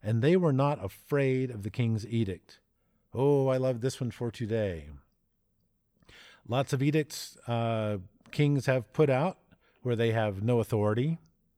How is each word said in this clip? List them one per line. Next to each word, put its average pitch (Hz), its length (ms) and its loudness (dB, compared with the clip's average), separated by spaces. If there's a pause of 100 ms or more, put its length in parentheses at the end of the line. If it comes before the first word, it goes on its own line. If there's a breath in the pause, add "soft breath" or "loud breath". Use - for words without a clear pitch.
And 113 200 0
they 165 140 6
were 170 160 2
not 143 300 0
afraid 131 680 -2
of 110 120 -10
the 104 80 -6
king's 113 360 -2
edict." 110 540 -4 (520)
Oh, 135 360 2
I 131 100 2
love 127 240 -2
this 131 180 -4
one 123 100 -2
for 120 200 -6
today. 101 580 -4 (1600 loud breath)
Lots 127 240 -2
of 131 100 0
edicts, 147 540 -2 (120)
uh, 113 500 -2 (320)
kings 143 360 2
have 127 260 0
put 151 180 4
out 147 280 0 (440 soft breath)
where 120 140 0
they 113 160 2
have 107 300 0
no 120 180 2
authority. 110 580 0 (400)